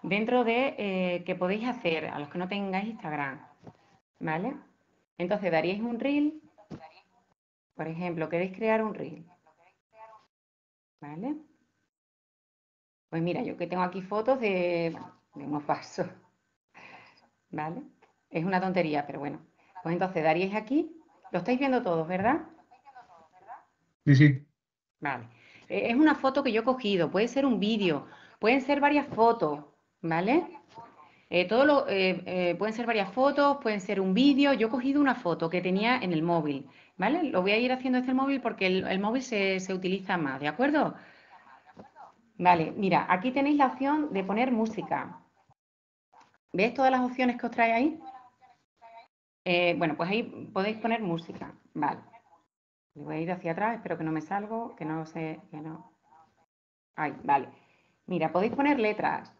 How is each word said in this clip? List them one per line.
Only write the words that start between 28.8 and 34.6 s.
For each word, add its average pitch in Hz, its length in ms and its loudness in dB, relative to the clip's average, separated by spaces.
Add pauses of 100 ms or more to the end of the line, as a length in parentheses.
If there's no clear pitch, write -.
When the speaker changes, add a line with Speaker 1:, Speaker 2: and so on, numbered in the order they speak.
Speaker 1:
fotos, 208 580 2 (360)
¿vale? 185 460 2 (840)
Eh, 180 180 2
todo 233 180 6
lo, 294 240 6
eh, 190 360 2
eh, 180 300 0
pueden 208 180 -2
ser 226 120 -4
varias 208 260 0
fotos, 277 500 4
pueden 208 200 -2
ser 196 180 -2
un 190 140 2
vídeo. 277 400 6
Yo 220 140 2